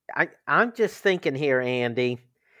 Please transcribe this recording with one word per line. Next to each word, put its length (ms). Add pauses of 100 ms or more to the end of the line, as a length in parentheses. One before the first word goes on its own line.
(160)
I, 140 (160)
I'm 260
just 300
thinking 320
here, 260
Andy. 580 (420)